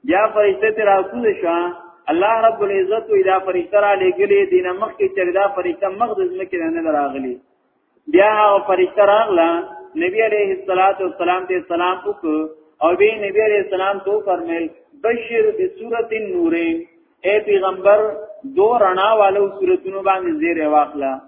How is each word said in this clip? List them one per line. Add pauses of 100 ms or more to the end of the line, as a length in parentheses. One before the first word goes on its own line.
بیا
فرشته
ترې
راکوزه
شوه. (540)
الله (140)
رب
العزت
وی
دا
فرشته
را
لېږلې، (100)
دې
نه
مخکې
چې
دا
فرشته
مخ
د (120)
ځمکې
نه
ده
راغلې. (720)
بیا (100)
هغه
فرشته
راغله، (540)
نبی
علیه
الصلاۃ
والسلام
ته
سلام
وکړ (440)
او (120)
بیا
نبی
علیه
السلام
ته
وفرمایل، (400)
بشر (140)
بسورة (100)
النورین، (440)
اے
پیغمبر (540)
دو (120)
رڼا (100)
والو (140)
سورتونو
باندې (100)
زیری
واخله (160)